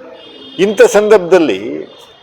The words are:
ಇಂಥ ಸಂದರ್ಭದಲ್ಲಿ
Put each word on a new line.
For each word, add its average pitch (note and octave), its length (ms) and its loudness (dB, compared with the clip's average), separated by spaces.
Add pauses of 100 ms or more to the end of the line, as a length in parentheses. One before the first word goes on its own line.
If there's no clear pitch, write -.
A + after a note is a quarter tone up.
(640)
ಇಂಥ G#3 200 0
ಸಂದರ್ಭದಲ್ಲಿ E3+ 1040 0 (360)